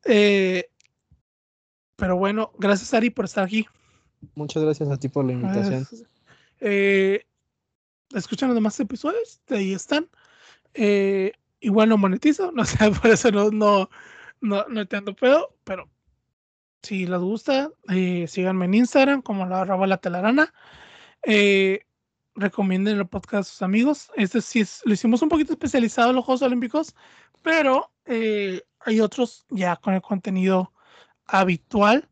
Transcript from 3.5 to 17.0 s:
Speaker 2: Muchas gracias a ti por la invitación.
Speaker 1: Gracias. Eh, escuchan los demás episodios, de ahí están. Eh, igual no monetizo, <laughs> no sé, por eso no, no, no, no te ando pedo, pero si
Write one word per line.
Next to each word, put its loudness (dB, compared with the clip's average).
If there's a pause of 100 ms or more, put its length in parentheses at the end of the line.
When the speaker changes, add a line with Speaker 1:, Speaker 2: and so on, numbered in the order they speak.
Speaker 2:
Muchas -4
gracias -2
a -2
ti -6
por -2
la -2
invitación. -2
Speaker 1:
Gracias. -14 (560)
Eh, 0 (880)
escuchan -4
los 0
demás -2
episodios, -6
de -4
ahí -2
están. -4 (640)
Eh, 0 (260)
igual 4
no 4
monetizo, 0
<laughs> -16
no -2
sé, 2
por 4
eso 4
no, 2
no, 2 (520)
no, -2
no -6
te -8
ando -8
pedo, 2
pero -12 (920)
si -6